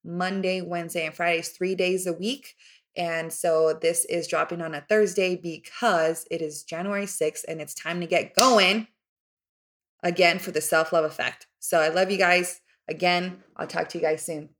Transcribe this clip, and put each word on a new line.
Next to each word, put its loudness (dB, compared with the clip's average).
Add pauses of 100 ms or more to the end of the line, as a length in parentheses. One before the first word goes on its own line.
Monday, -2
Wednesday, -4
and -8
Fridays, 0
three -2
days 0
a -2
week. -6 (400)
And -4
so 2
this 0
is -4
dropping -2
on -8
a -8
Thursday 2
because -2
it -4
is -8
January -6
sixth -4
and -10
it's -14
time -6
to -6
get 0
going 6 (1160)
again 4
for -8
the -2
Self 2
Love 2
Effect. -6 (120)
So 0
I 4
love 2
you 0
guys. 2 (260)
Again, 0 (120)
I'll -6
talk -6
to -12
you -2
guys -2
soon. -10 (100)